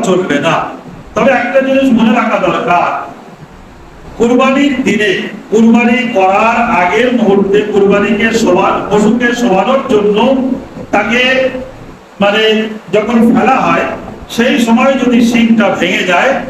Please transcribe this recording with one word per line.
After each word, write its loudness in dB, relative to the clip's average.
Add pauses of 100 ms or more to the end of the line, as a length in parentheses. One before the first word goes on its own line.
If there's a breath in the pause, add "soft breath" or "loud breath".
চলবে 0
না। 0 (600)
তবে 2
একটা 0
জিনিস 0
মনে 4
রাখা -2
দরকার, 0 (1300)
কুরবানির 2
দিনে, 0 (380)
কুরবানি 4 (160)
করার 2 (140)
আগের 0
মুহূর্তে 2
কুরবানিকে 0
শোভা-, 0
পশুকে 2
শোভানোর 0
জন্য 2 (720)
তাকে, -2 (1000)
মানে, 2 (500)
যখন 0 (140)
ফেলা 2
হয়, -2 (440)
সেই 0
সময় 2
যদি 2
শিংটা 2 (120)
ভেঙে -2
যায়, 0 (180)